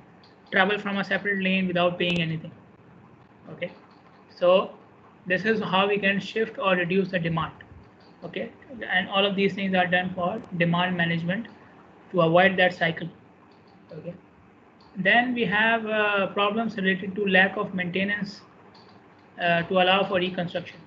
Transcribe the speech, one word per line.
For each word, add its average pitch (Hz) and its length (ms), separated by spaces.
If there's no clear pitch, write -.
travel 202 280
from 202 200
a 190 60
separate 196 380
lane 185 260
without 175 300
paying 175 220
anything. 160 320
Okay, 175 220
so 185 340
this 185 180
is 220 160
how 190 260
we 202 120
can 196 200
shift 220 400
or 190 140
reduce 180 380
the 185 80
demand. 165 340
Okay, 196 260
and 185 200
all 196 160
of 196 100
these 196 160
things 190 220
are 180 120
done 180 280
for 185 260
demand 175 400
management 170 500
to 175 120
avoid 180 340
that 180 160
cycle. 165 340
Okay, 165 220
then 233 380
we 233 100
have, 220 400
uh, 208 440
problems 208 480
related 190 400
to 208 100
lack 190 320
of 202 160
maintenance, 190 680
uh, 170 260
to 190 100
allow 185 300
for 196 140
reconstruction. 180 680